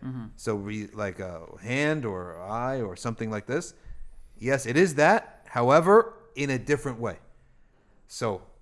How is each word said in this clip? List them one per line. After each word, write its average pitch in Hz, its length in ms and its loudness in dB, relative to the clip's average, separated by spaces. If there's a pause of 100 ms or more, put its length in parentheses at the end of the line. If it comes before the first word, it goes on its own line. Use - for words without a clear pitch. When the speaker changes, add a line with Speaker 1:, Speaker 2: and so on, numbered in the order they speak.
Speaker 1:
Mm-hmm. 127 220 -8 (100)
Speaker 2:
So 110 200 -4
we, 104 320 -6
like 101 320 -6
a 87 220 -10 (200)
hand 143 440 0
or 90 360 -6
eye 120 400 -4
or 95 140 -6
something 113 340 -6
like 107 180 -6
this. 147 260 -4 (640)
Yes, 127 280 0
it 123 120 0
is 170 180 4
that, 151 520 4
however, 160 640 6 (220)
in 139 140 -2
a 131 100 0
different 135 400 -2
way. 104 180 -4 (880)
So 104 340 -4 (200)